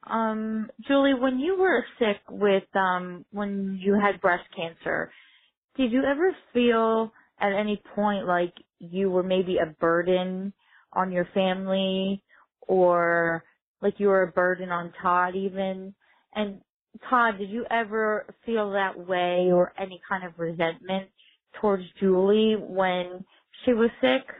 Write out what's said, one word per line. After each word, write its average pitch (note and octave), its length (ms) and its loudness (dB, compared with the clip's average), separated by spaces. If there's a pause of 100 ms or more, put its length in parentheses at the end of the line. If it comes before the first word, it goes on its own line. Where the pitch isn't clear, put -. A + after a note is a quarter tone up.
Um, A3 640 -4 (100)
Julie, C#4 340 2
when B3+ 240 0
you F4 180 -2
were F#4 280 2 (140)
sick G#3 320 0
with, G3 340 2 (100)
um, F3+ 560 -2
when G3 500 -6
you G3 140 2
had G3+ 280 2
breast F3 340 0
cancer, E3 560 -6 (640)
did B3 160 0
you C4 100 2
ever C#4+ 320 0 (180)
feel A3+ 600 2 (260)
at G3+ 140 0
any G#3 240 -2 (180)
point G3+ 320 0
like F3 260 0 (280)
you F#3 300 -2
were F3+ 120 2
maybe F#3 360 0
a E3+ 80 0
burden F#3 840 0 (400)
on F#3 200 -2
your F3+ 140 0
family F#3+ 960 -2 (420)
or E3+ 840 2 (360)
like G3+ 200 -2
you G3+ 80 2
were F#3+ 140 4
a F3 100 -2
burden F3+ 400 0
on E3+ 280 -6
Todd F3+ 360 2
even? F#3+ 580 -6 (380)
And G3+ 280 -6 (480)
Todd, A#3 300 2
did G3 120 -8
you A#3 200 -6
ever G#3+ 560 -2 (180)
feel G#3+ 280 -2
that G3 260 -2
way F3+ 540 0
or F3+ 260 4
any F#3+ 300 -10
kind F#3 160 -4
of E3+ 140 -14
resentment E3+ 680 -4 (520)
towards G3 240 0 (160)
Julie G3+ 560 4
when F#3 680 -2 (400)
she B3+ 100 4
was A3+ 160 2 (100)
sick? B3+ 260 2 (140)